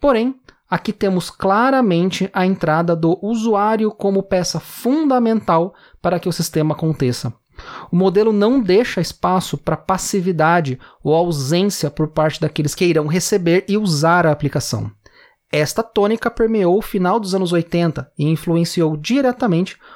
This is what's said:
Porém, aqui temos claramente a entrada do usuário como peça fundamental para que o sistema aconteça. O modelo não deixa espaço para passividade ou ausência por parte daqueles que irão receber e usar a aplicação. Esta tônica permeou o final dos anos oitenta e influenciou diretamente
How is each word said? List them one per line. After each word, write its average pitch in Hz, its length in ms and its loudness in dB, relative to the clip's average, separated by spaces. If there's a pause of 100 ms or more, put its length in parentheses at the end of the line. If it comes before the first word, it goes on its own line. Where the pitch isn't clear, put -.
Porém, 254 340 2 (340)
aqui 180 240 -4
temos 185 360 -2
claramente 196 1040 0
a 185 140 0
entrada 170 500 0
do 165 240 0
usuário 214 680 0
como 196 320 -2
peça 180 360 -2
fundamental 226 1160 0 (260)
para 180 180 0
que 180 100 -4
o 165 40 -2
sistema 156 420 -2
aconteça. 131 600 -2 (560)
O 175 60 0
modelo 190 360 4
não 220 280 4
deixa 196 400 2
espaço - 580 -2
para 160 180 -2
passividade 170 1000 0 (240)
ou 151 120 2
ausência 170 760 0
por 156 180 -4
parte 156 320 -2
daqueles 151 340 -2
que 185 120 0
irão 156 220 2
receber 175 600 0
e 202 80 0
usar 170 500 2
a 151 60 4
aplicação. 123 580 -4 (600)
Esta 151 300 -2
tônica 220 480 0
permeou 214 480 2
o 214 40 -2
final 190 380 0
dos 190 140 -4
anos 185 180 0
oitenta 170 640 -2
e 147 100 -2
influenciou 165 720 0
diretamente 226 800 0 (200)